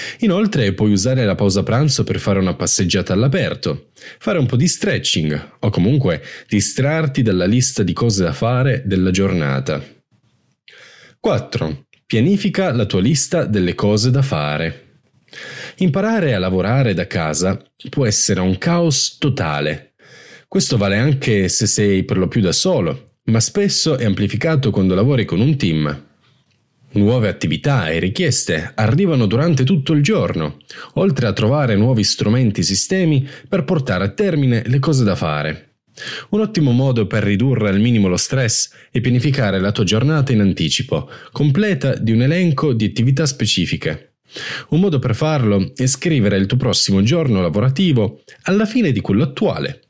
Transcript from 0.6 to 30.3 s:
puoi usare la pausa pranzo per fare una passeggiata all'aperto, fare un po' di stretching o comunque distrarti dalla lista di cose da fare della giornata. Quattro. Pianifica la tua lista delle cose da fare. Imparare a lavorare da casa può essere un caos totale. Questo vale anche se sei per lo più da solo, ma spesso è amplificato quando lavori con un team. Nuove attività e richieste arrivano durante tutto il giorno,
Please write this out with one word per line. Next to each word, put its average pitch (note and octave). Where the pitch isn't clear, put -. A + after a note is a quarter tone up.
puoi G#2+
usare A#2+
la F#2+
pausa G2
pranzo C3+
per F2+
fare G2
una F#2
passeggiata F2+
all'aperto, G#2
fare G3+
un C#3
po' A#2+
di D#3+
stretching E2
o A2
comunque G2
distrarti C#3+
dalla G2
lista A#2+
di E2+
cose G2+
da E2
fare B2
della F#2
giornata. D#2
Quattro. -
Pianifica F3+
la A2+
tua A2+
lista C#3+
delle F2+
cose G#2
da C#3
fare. D#2
Imparare F#3+
a F#2+
lavorare F#2+
da F2
casa F2+
può C3+
essere G2
un F#2+
caos E3+
totale. D#2
Questo -
vale G2+
anche B2
se -
sei G2+
per G2
lo F#2
più A#2+
da F2+
solo, G#2
ma A2+
spesso D#3+
è A#2+
amplificato G#2+
quando F#2+
lavori A#2
con F2
un C3
team. D#2
Nuove G#2+
attività B2
e E2
richieste F#2
arrivano C#3
durante B2+
tutto D#3
il D3
giorno, E2+